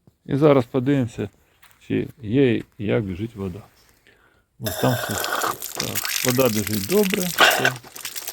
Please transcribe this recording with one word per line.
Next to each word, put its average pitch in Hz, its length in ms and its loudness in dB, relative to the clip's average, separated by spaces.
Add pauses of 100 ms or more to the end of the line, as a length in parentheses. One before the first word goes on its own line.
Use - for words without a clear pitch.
(260)
І 143 100 -2
зараз 139 280 6
подивимося, 127 640 0 (580)
чи 107 220 -2 (140)
є 117 340 4
і - 80 -6 (140)
як 110 260 0
біжить 98 320 -8
вода. 98 260 -8 (960)
Ось 110 220 -6
там 127 140 2
все. 107 200 -4 (680)
Так, - 460 -4
вода 127 220 4
біжить 107 420 -2
добре, 196 320 2
все. - 500 2 (600)